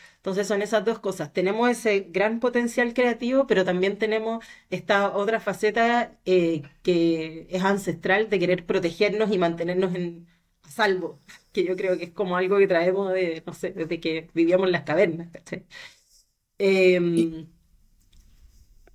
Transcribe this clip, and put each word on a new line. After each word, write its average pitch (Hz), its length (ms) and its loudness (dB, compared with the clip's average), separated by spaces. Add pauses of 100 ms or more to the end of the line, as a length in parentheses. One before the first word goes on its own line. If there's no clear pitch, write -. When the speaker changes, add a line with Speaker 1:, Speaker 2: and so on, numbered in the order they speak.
(180)
Speaker 1:
Entonces 190 300 -4
son 202 140 0
esas 208 240 0
dos 220 140 -2
cosas. 185 340 -6
Tenemos 208 360 2
ese 220 400 0
gran 208 300 0
potencial 240 540 -2
creativo, 247 540 0
pero 185 180 2
también 185 320 0
tenemos 220 460 -4 (260)
esta 196 460 0
otra 208 260 0
faceta, 226 840 0
eh, 170 360 2 (220)
que 165 680 0
es 185 140 -4
ancestral 196 680 0
de 208 100 2
querer 175 260 0
protegernos 196 680 0
y 202 60 0
mantenernos 175 580 0
en, 175 320 -8 (360)
a - 60 -20
salvo, 185 520 -2 (300)
que 190 140 0
yo 185 100 -2
creo 185 220 -2
que 170 80 -8
es 170 60 -16
como 180 260 -2
algo 190 200 2
que 196 100 6
traemos 185 460 2
de, 170 320 -2
no 175 80 -12
sé, - 180 -8
desde 165 280 -6
que 160 340 -6
vivíamos 175 340 2
en 185 60 2
las 170 100 -2
cavernas, 170 480 0
¿cachai? - 340 -14 (960)
Em, 185 540 4
Speaker 2:
¿Y, 165 360 -2 (1500)